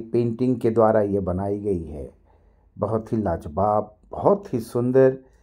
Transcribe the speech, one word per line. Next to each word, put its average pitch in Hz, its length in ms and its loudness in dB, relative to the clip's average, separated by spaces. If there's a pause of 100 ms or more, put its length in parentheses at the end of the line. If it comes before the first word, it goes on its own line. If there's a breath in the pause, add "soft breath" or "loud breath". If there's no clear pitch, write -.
पेंटिंग 117 520 0
के 113 140 0
द्वारा 110 320 4
ये 101 180 0
बनाई 95 400 -2
गई 98 220 -2
है, 78 260 -12 (680)
बहुत 107 360 -4
ही 117 40 -2
लाजवाब, 101 800 -2 (180)
बहुत 170 420 0
ही 117 60 -2
सुंदर 127 560 2 (260 soft breath)